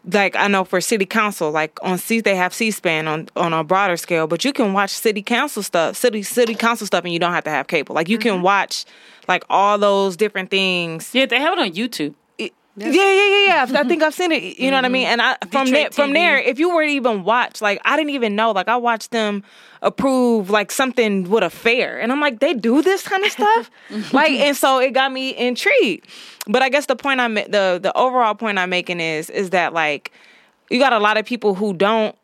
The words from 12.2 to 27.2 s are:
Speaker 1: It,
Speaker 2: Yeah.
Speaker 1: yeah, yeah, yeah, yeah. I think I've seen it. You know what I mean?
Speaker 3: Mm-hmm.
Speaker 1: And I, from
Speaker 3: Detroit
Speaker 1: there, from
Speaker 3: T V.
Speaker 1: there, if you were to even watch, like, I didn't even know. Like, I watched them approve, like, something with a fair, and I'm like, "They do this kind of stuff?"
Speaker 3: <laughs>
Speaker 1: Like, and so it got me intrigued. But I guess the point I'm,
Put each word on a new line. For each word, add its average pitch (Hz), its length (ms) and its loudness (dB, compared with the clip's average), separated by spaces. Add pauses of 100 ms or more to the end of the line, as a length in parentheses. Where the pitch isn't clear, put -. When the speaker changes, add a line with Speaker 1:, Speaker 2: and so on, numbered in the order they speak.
Speaker 1:
It, 214 120 -8 (240)
Speaker 2:
Yeah. 208 140 -8
Speaker 1:
yeah, 392 240 4
yeah, 403 140 4
yeah, 392 420 4
yeah. 277 100 2
I 294 40 2
think 311 180 0
I've 311 140 0
seen 359 160 0
it. - 260 -4
You 262 140 0
know 269 60 2
what 254 80 2
I 247 40 0
mean? 254 160 0
Speaker 3:
Mm-hmm. 226 140 2
Speaker 1:
And - 20 2
I, 247 160 0 (140)
from 269 160 0
Speaker 3:
Detroit 254 40 0
Speaker 1:
there, - 200 2
from 285 180 0
Speaker 3:
T 277 40 -2
V. 320 60 4
Speaker 1:
there, 330 200 4
if 233 180 -2
you 349 160 2
were 320 100 2
to 294 80 0
even 233 320 0
watch, 220 380 -2
like, 202 240 0
I 254 100 4
didn't 302 160 0
even 233 240 -2
know. 220 180 0
Like, 185 160 -2
I 240 80 2
watched 233 340 -2
them 208 320 -2 (400)
approve, 233 680 2
like, 208 220 0
something 214 580 0
with 214 140 2
a 165 80 0
fair, 233 480 -2
and 226 120 -2
I'm 285 80 -2
like, 285 200 -2
"They 311 140 2
do 233 300 2
this 381 240 0
kind 381 160 -2
of 427 80 0
stuff?" 453 380 0 (200)
Speaker 3:
<laughs> 208 240 -6
Speaker 1:
Like, 302 180 4
and 277 260 2
so 262 220 4
it 262 140 2
got 262 180 2
me 262 240 -6
intrigued. 247 720 0 (400)
But 233 160 2
I 262 60 0
guess 277 180 0
the 254 80 2
point 269 240 -2
I'm, 233 160 0